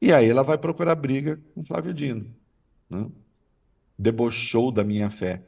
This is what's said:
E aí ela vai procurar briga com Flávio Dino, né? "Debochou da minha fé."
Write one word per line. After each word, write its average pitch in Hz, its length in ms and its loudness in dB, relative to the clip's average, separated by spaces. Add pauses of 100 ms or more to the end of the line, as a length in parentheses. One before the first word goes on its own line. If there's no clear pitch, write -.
E 254 100 4
aí 127 160 8
ela 123 160 4
vai 151 140 0
procurar 165 380 -2
briga 143 420 -4 (160)
com 170 100 -12
Flávio 170 300 -6
Dino, 117 420 -8 (540)
né? 98 220 -8 (840)
"Debochou 113 760 0
da 107 120 0
minha 104 280 -2
fé." 92 360 -6